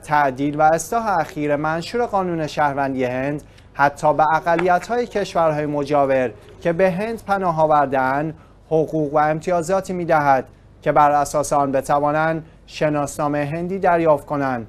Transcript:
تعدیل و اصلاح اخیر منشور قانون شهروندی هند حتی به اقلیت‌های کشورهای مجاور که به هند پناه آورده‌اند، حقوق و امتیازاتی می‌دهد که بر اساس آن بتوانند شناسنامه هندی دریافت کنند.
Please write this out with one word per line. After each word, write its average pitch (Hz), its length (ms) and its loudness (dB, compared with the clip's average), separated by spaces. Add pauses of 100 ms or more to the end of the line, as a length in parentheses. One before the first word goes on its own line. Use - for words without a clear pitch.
تعدیل 143 520 0
و 151 60 0
اصلاح 180 580 0
اخیر 147 360 -2
منشور 165 500 -2
قانون 180 420 -2
شهروندی 139 560 -2
هند 131 400 -4 (300)
حتی 143 400 2
به 151 100 2 (120)
اقلیت‌های 175 720 0
کشورهای 165 580 -2
مجاور 139 680 0 (300)
که 170 120 0
به 185 180 2
هند 214 320 -6
پناه 185 380 -2
آورده‌اند، 143 720 2 (340)
حقوق 156 460 -2
و 156 40 2
امتیازاتی 170 760 0
می‌دهد 151 540 2 (340)
که 151 100 0
بر 147 200 6
اساس 147 420 0
آن 143 180 0
بتوانند 147 760 0 (200)
شناسنامه 147 800 -2
هندی 175 340 -6
دریافت 170 460 2
کنند. 131 440 -4